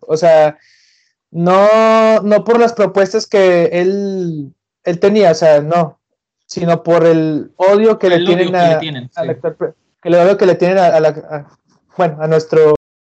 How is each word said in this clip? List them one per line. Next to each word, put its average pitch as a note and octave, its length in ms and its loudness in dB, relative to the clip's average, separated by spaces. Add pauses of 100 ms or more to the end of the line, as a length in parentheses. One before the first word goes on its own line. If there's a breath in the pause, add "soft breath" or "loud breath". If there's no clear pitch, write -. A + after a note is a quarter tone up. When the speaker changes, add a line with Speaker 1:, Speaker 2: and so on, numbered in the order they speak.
Speaker 1:
O D#3 140 -4
sea, D#3 420 2 (720 soft breath)
no, A3 920 2
no G#3 220 0
por A#3 140 0
las A#3 140 2
propuestas G3 540 -2
que F3+ 460 2
él, F3+ 800 -6 (320)
él E3+ 140 -4
tenía, G3+ 320 2
o D#3+ 40 0
sea, D#3 260 2
no, D#3 380 -4 (480)
sino E3+ 360 -4
por E3+ 240 2
el D#3 500 0
odio G#3 420 2
que G3 100 0
Speaker 2:
El F3 160 0
Speaker 1:
le F#3+ 100 0
Speaker 2:
odio - 20 0
Speaker 1:
tienen F3+ 160 -2
Speaker 2:
que F3+ 60 -2
Speaker 1:
a, F3 160 2
Speaker 2:
le - 60 0
tienen, C#3 340 -12
Speaker 1:
al E3 120 -8
Speaker 2:
sí. E3 40 -8
Speaker 1:
actual D#3+ 260 -8
pre-, D3 160 -8 (300)
que F3 60 -8
el E3+ 60 0
odio F3+ 220 2
que G3+ 100 0
le F3 100 2
tienen F#3 220 0
a, F#3 100 2
a D#3+ 120 2
la, D#3 80 0
a, D3+ 500 -10 (380)
bueno, E3 240 -4
a D#3 60 -4
nuestro, D#3 480 2 (380)